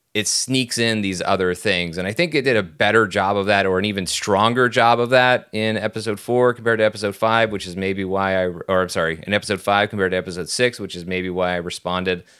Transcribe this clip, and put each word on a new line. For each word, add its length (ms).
it 160
sneaks 480
in 240
these 220
other 320
things. 420
And 100
I 60
think 220
it 80
did 160
a 40
better 440
job 320
of 80
that, 180
or 140
an 80
even 200
stronger 600
job 320
of 80
that 440
in 260
episode 420
four 320
compared 280
to 40
episode 320
five, 340
which 160
is 100
maybe 280
why 400
I, 40
or 340
I'm 80
sorry, 360
in 60
episode 300
five 260
compared 220
to 80
episode 320
six, 280
which 160
is 120
maybe 240
why 220
I 40
responded 680